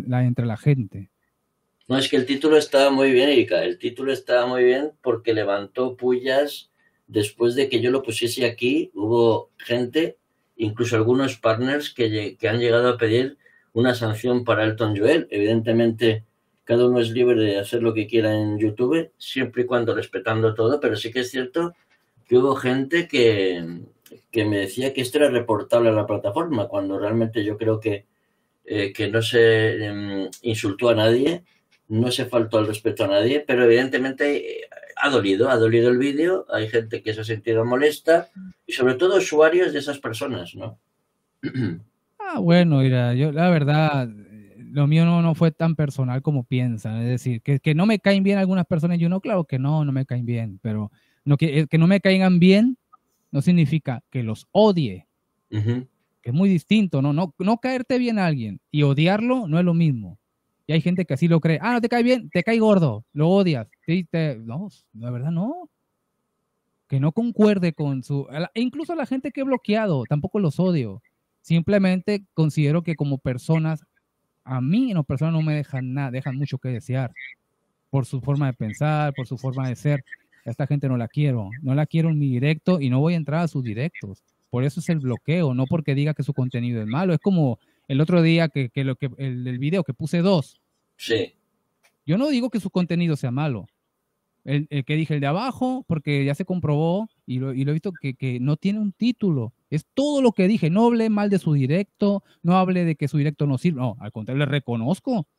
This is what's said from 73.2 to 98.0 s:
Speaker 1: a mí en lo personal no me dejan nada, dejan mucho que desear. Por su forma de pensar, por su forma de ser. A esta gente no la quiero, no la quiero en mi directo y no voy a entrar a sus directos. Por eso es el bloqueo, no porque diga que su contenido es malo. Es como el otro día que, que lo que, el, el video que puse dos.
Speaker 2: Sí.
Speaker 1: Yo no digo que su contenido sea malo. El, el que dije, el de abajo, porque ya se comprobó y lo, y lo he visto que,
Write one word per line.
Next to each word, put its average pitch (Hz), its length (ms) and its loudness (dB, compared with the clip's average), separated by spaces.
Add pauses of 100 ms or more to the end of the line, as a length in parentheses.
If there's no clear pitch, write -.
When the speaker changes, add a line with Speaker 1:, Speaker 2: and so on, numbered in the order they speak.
Speaker 1:
a 127 160 -4
mí 220 300 0
en 190 40 -4
lo 156 80 0
personal 151 300 -2
no 160 80 0
me 156 140 0
dejan 131 380 -6
nada, 139 180 -4
dejan 131 260 -6
mucho 135 200 -4
que 131 120 -8
desear. 123 420 -6 (800)
Por 135 160 -2
su 131 160 -6
forma 143 260 -2
de 127 60 -2
pensar, 147 600 -2
por 131 140 -10
su 127 100 -8
forma 131 300 -6
de 123 80 -4
ser. 147 300 -2 (400)
A - 60 -8
esta 131 160 -4
gente 143 200 -2
no 127 100 0
la 117 120 -4
quiero, 127 400 -2 (120)
no 131 140 -2
la 151 100 0
quiero 165 240 0
en 151 100 0
mi 143 100 0
directo 156 500 0
y 135 100 0
no 127 120 2
voy 165 120 2
a 170 40 0
entrar 151 240 -4
a 170 80 -2
sus 135 140 -6
directos. 113 600 -8 (260)
Por 123 140 -2
eso 143 160 -4
es - 100 -6
el 165 100 0
bloqueo, 139 540 -2
no 131 140 0
porque 147 280 -2
diga 147 180 0
que 147 100 -6
su 139 100 -4
contenido 120 480 -4
es 107 60 -6
malo. 165 260 -2
Es 156 60 0
como 160 400 0 (280)
el 135 140 0
otro 170 200 4
día 165 280 4
que, 131 200 -4
que 139 160 -4
lo 131 100 -2
que, 139 220 -6
el, 127 300 -6
el 123 120 -6
video 156 240 -2
que 131 100 -6
puse 165 260 -4
dos. 175 420 0 (360)
Speaker 2:
Sí. - 360 -4 (720)
Speaker 1:
Yo 160 120 0
no 269 100 0
digo 254 220 0
que 220 100 -4
su 185 100 -6
contenido 175 460 0
sea 131 160 -4
malo. 131 360 -4 (760)
El, 147 260 -2
el 143 140 -4
que 151 140 -2
dije, 156 160 -2
el 147 80 -2
de 139 60 -2
abajo, 254 600 -4
porque 147 380 -2
ya 139 100 0
se - 80 -8
comprobó 170 640 -2 (180)
y 127 140 -6
lo, 135 140 -4
y 135 100 -2
lo 143 80 -2
he - 40 0
visto 180 180 -6
que, 139 200 -8